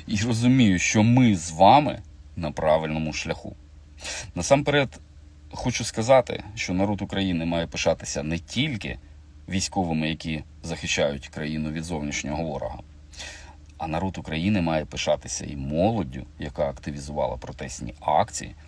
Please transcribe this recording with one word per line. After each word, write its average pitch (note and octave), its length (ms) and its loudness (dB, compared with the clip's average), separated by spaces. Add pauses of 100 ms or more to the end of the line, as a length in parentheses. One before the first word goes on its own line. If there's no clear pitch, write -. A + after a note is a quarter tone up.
і A2+ 100 -2
розумію, A#2 640 4
що - 240 4
ми A#2 340 6
з E2 140 -8
вами A2 520 6 (340)
на E2 140 -4
правильному D#2 640 0
шляху. - 440 -8 (760)
Насамперед, C#3+ 680 2 (520)
хочу - 320 -4
сказати, B2 600 2 (100)
що - 180 -4
народ G2 300 0
України F#2+ 420 -2
має E2+ 220 -2
пишатися - 560 -2
не D#2+ 160 -4
тільки A2+ 600 -4 (500)
військовими, E2 600 -2
які D#2+ 360 -6 (180)
захищають D2+ 680 -4
країну D#2 420 -4
від D#2+ 140 -6
зовнішнього D2+ 580 -4
ворога, - 360 -6 (1000)
а - 80 -6
народ E2+ 320 -4
України F2 420 0
має D#2+ 240 0
пишатися - 600 -2
і D2 120 -8
молоддю, D2 720 0 (120)
яка D2 300 -4
активізувала C#2+ 680 -6
протестні - 640 -12
акції - 540 0 (140)